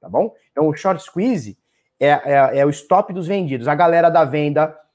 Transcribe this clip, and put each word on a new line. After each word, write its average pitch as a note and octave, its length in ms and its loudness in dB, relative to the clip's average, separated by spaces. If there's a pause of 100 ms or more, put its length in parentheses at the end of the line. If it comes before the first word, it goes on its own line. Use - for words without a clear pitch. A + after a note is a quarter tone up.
Tá - 80 -20
bom? D#3+ 260 -4 (160)
Então, D3+ 160 0
o D3 80 0
short F#3 280 -4
squeeze E3+ 540 -6 (420)
é, C#3 100 2
é, C#3 500 2
é C#3 80 4
o D3 40 2
stop F#3+ 420 -2
dos F3 140 -8
vendidos. D3 420 -4
A D3 60 0
galera E3+ 360 4
da E3 140 4
venda D3+ 520 -2 (180)